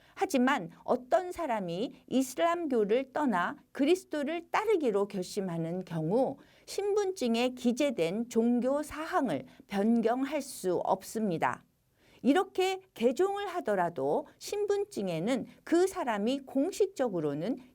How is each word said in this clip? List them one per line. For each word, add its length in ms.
하지만 560
어떤 480
사람이 640
이슬람교를 1080
떠나 420
그리스도를 800
따르기로 560
결심하는 760
경우 540
신분증에 840
기재된 800
종교 540
사항을 600
변경할 720
수 420
없습니다. 800
이렇게 600
개종을 540
하더라도 800
신분증에는 1080
그 240
사람이 540
공식적으로는 1160